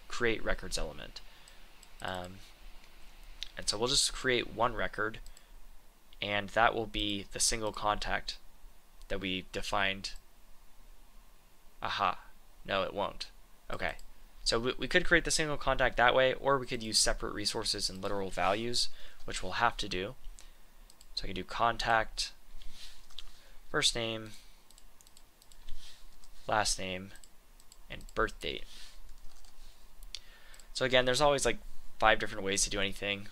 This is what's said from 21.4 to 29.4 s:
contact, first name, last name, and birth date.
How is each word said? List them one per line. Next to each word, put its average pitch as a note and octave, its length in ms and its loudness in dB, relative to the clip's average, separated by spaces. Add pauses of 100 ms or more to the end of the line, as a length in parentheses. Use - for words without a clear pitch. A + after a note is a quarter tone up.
contact, A2+ 880 2 (1400)
first - 240 4
name, A2+ 380 -4 (2250)
last A2 300 4
name, F#2+ 360 -4 (760)
and - 140 -10 (100)
birth - 260 0
date. - 260 -4 (2000)